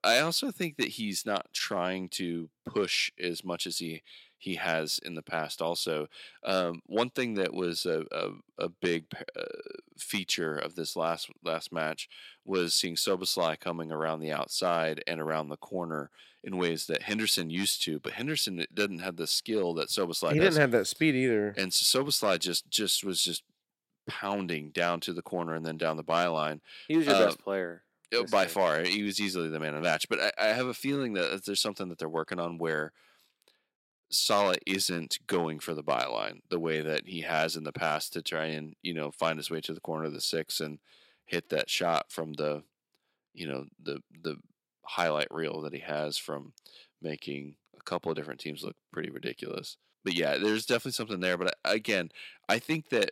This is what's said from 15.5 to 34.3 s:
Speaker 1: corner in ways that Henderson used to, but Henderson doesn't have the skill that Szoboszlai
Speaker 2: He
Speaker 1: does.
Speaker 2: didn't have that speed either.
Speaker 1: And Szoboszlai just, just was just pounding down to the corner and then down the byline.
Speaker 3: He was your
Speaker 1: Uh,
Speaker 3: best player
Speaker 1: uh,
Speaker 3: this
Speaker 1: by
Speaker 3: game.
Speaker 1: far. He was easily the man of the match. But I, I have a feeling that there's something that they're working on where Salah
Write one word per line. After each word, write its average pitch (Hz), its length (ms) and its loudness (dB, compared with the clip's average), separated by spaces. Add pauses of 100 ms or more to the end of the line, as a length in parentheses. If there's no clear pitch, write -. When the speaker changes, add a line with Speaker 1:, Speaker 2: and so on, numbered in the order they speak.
Speaker 1:
corner 80 520 -4 (340)
in 92 140 -6
ways 85 300 0
that 80 160 0
Henderson 107 460 0
used 92 340 0
to, 78 160 -2
but - 140 -6
Henderson 113 600 -2
doesn't 101 260 0
have 90 160 -4
the 82 120 -2
skill 98 480 0
that 78 120 0
Szoboszlai 87 460 0
Speaker 2:
He 151 60 6
Speaker 1:
does. 185 160 8
Speaker 2:
didn't 151 60 6
have 131 100 6
that 110 160 4
speed 156 280 2
either. 110 420 4
Speaker 1:
And 95 140 0
Szoboszlai 123 680 4
just, 87 300 -2
just - 360 2
was 92 180 2
just 85 200 -2 (640)
pounding 87 640 -2
down 85 280 2
to 85 140 -4
the 85 80 -4
corner 85 340 -2
and 80 100 -4
then 80 120 -4
down 80 180 2
the 78 80 -6
byline. 78 560 2 (300)
Speaker 3:
He 156 80 4
was 160 80 4
your 101 100 6
Speaker 1:
Uh, 92 120 8
Speaker 3:
best 80 120 0
player 90 440 -2 (300)
Speaker 1:
uh, 117 100 4
Speaker 3:
this 92 80 -2
Speaker 1:
by 98 120 6
Speaker 3:
game. 90 60 2
Speaker 1:
far. 82 340 4
He 98 200 2
was 101 180 -2
easily 92 260 0
the 78 140 -2
man 78 120 0
of 76 80 -2
the 85 80 2
match. 78 200 2
But 101 100 0
I, 104 180 2
I 107 100 4
have 123 200 2
a 123 60 -4
feeling 135 400 0
that 90 320 0
there's 101 160 0
something 98 260 -2
that 85 100 -10
they're 80 120 -4
working 80 320 -2
on 85 160 -4
where 78 340 0 (1160)
Salah 101 480 4 (100)